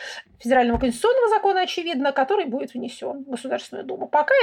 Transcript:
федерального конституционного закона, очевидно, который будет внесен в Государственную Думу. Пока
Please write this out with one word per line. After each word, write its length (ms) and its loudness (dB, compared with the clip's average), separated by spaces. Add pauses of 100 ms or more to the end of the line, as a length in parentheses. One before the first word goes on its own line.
(380)
федерального 400 2
конституционного 520 2
закона, 320 2
очевидно, 500 -2
который 340 2
будет 300 -6
внесен 480 -8
в 80 -14
Государственную 540 -8
Думу. 220 -8
Пока 360 2